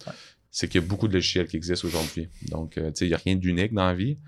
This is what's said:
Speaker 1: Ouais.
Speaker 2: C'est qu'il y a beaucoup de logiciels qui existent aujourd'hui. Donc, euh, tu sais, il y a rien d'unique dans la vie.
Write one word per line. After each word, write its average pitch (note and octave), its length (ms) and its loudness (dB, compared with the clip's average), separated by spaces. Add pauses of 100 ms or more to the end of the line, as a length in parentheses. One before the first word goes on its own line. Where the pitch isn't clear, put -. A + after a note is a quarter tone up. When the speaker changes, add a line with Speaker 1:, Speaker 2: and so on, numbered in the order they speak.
Speaker 1:
Ouais. - 80 -12 (380)
Speaker 2:
C'est - 180 -2
qu'il F2+ 120 4
y - 20 2
a D#2+ 40 -2
beaucoup G2 200 2
de F#2+ 60 2
logiciels F2+ 340 2
qui E2+ 100 -6
existent F2 300 -2
aujourd'hui. D#2+ 420 -2 (200)
Donc, D#2+ 280 -6
euh, D#2+ 100 -2
tu D2+ 120 -6
sais, F2+ 80 2
il - 20 2
y E2 40 4
a D#2+ 40 0
rien F#2+ 180 2
d'unique F#2 380 2
dans G2 120 2
la F#2 80 4
vie. A#2+ 240 -2 (100)